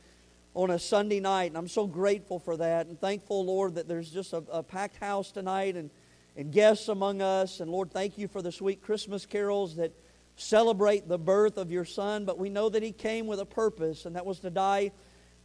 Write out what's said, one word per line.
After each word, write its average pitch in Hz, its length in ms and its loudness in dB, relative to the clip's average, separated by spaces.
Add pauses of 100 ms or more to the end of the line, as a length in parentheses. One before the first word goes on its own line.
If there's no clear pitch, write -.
(540)
on 180 160 2
a 175 80 2
Sunday 208 420 2
night. 190 300 2
And 160 80 -8
I'm 175 100 -6
so 208 180 0
grateful 185 520 0
for 170 180 -4
that 165 300 0
and 165 120 -16
thankful, 196 460 -2
Lord, 190 300 0
that 165 120 -6
there's 170 240 -6
just 180 220 -8
a, 165 180 -4
a 160 120 -4
packed 196 340 -8
house 202 340 -4
tonight 190 460 -2
and, 156 140 -10 (480)
and 147 120 -6
guests 208 380 6
among 196 320 0
us. 190 400 0
And 165 100 -6
Lord, 180 200 -2
thank 190 260 -4
you 202 120 -6
for 202 120 -8
the 185 120 -6
sweet 196 280 -4
Christmas 208 460 -4
carols 202 500 -2
that 165 160 -2 (440)
celebrate 208 720 4
the 175 100 0
birth 196 400 4
of 180 120 -4
your 175 140 -2
Son. 208 400 -4
But 185 140 -2
we 190 120 -2
know 208 180 2
that 214 140 0
he 226 100 -6
came 220 340 -4
with 208 140 -4
a 196 60 -6
purpose, 165 600 -2
and 170 100 -8
that 180 100 -6
was 190 140 -6
to 185 100 -6
die 196 420 2 (520)